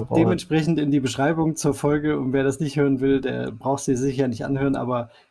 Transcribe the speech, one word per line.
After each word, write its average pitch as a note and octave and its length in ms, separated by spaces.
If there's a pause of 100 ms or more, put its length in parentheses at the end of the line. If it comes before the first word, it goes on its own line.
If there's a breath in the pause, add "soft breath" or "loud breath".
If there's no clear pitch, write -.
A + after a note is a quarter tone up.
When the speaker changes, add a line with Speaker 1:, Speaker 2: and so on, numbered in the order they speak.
Speaker 1:
Hobbybrauers D3 200
Speaker 2:
dementsprechend D#3+ 580
in D3 140
die C#3+ 80
Beschreibung D3+ 560
zur C#3+ 180
Folge D3+ 440
und C3 140
wer C3+ 120
das C3+ 160
nicht D3 160
hören C#3 240
will, C3+ 200
der B2+ 300
braucht C3 320
sie C3+ 140
sicher C3 320
nicht A#2+ 160
anhören, C3+ 320
aber B2 340 (200 soft breath)